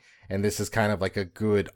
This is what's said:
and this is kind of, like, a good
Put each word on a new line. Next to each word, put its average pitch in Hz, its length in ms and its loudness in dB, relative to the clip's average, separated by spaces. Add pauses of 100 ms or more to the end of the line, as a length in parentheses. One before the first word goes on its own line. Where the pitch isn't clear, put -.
(300)
and 98 140 -2
this 104 160 0
is 101 100 -4
kind 107 220 2
of, 98 80 -2
like, 95 160 -2
a 101 100 -2
good 104 500 0